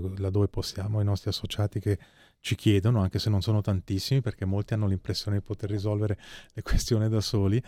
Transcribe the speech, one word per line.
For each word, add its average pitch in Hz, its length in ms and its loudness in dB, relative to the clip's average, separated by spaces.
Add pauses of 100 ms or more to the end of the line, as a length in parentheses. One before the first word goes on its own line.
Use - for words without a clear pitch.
(180)
laddove 98 300 2
possiamo 104 540 -4
i - 40 2
nostri 101 240 0
associati - 500 -2
che 98 180 0 (440)
ci - 140 -2
chiedono, 104 460 4
anche 92 180 0
se 110 100 0
non 98 120 2
sono 104 200 2
tantissimi, 95 600 0
perché 101 240 -4
molti 98 280 -2
hanno 107 140 0
l'impressione 98 500 -2
di 98 60 -2
poter 104 260 -6
risolvere 104 480 -2 (360)
le - 100 -10
questioni - 440 2
da 110 140 2
soli. 101 460 2